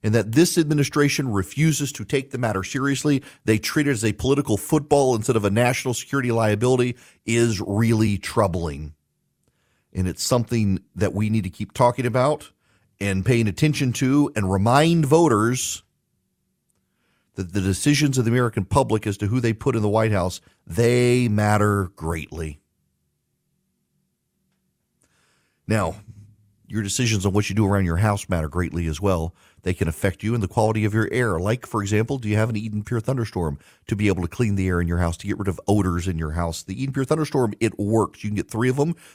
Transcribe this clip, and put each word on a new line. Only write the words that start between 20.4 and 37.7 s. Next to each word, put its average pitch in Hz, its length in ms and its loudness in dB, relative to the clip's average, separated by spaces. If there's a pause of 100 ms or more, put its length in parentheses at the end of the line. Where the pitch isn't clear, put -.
they 120 640 2
matter 104 680 2
greatly. 80 680 -8 (3000)
Now, 101 260 0 (720)
your 107 160 -6
decisions 107 420 -2
on 98 80 2
what 101 160 0
you 98 60 -6
do 107 100 2
around 98 200 2
your 82 140 0
house 104 300 0
matter 80 200 -2
greatly 85 400 -4
as 78 120 -4
well. 90 320 0 (300)
They 90 120 -2
can 82 140 -2
affect - 340 -4
you 110 120 -2
and 113 80 -2
the 92 60 -2
quality 107 360 0
of 104 80 0
your 110 180 0
air. 110 280 -2
Like, 107 280 -2
for 110 140 -4
example, 110 380 0
do 107 100 -6
you 104 80 0
have 110 140 2
an 110 60 -4
Eden 107 260 -6
Pure 117 180 -4
Thunderstorm 92 580 -4 (280)
to 110 100 -2
be 104 120 2
able 90 140 0
to 80 60 -4
clean 107 280 -2
the 95 120 0
air 90 100 0
in 85 100 0
your 85 100 -2
house, 85 200 0
to - 80 -14
get 101 120 -4
rid 101 100 -4
of 82 180 -6
odors 92 400 2
in 85 120 -4
your 78 140 -4
house? 85 300 -4
The 95 200 -10
Eden 135 100 -6
Pure 135 140 -2
Thunderstorm, 143 540 0
it 110 180 0